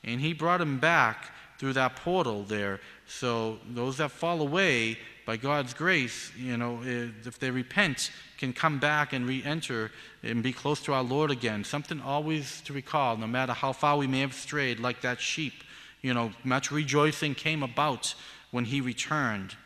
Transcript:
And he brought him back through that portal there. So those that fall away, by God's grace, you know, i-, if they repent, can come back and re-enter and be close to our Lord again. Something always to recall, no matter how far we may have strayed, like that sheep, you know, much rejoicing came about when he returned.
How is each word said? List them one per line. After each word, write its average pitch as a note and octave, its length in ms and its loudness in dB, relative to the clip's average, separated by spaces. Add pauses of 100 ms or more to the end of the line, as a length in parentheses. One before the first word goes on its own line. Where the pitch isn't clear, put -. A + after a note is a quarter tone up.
And A#2+ 160 -2
he D#3+ 100 0
brought E3+ 300 2
him C#3+ 180 0
back C#3+ 520 4 (260)
through C3+ 140 -2
that C3 240 2
portal C3+ 480 0
there. G2+ 380 -2 (260)
So A2+ 520 -2 (100)
those B2 260 -2
that D3 160 0
fall E3 300 0
away, C#3 560 2 (280)
by A2+ 120 -2
God's C3+ 360 0
grace, D#3 640 0
you B2 200 -2
know, A#2+ 260 -2
i-, A#2+ 260 -2 (160)
if B2 140 -12
they C3 100 -2
repent, B2+ 640 0 (260)
can C3 140 -2
come D3+ 260 2
back D3 360 2
and B2+ 120 0
re-enter C3 640 -2 (320)
and A#2 220 0
be C3 80 2
close C#3+ 300 0
to C#3+ 120 0
our C3 80 4
Lord C#3+ 300 2
again. A2+ 320 0
Something D3 380 -4
always D3 640 -2
to C#3+ 100 -10
recall, C3+ 420 0
no A2 100 -4
matter B2+ 280 0
how C3+ 180 0
far C3+ 240 4
we C#3 100 4
may C3 140 2
have C3+ 140 0
strayed, C3 480 -2
like B2 180 0
that B2 220 -2
sheep, D#3 320 -2 (480)
you B2+ 120 0
know, A#2 200 0 (100)
much C3 280 2
rejoicing D3 640 2
came D#3 300 -2
about C3 520 0 (360)
when B2 140 0
he C3+ 160 0
returned. B2 720 -2 (100)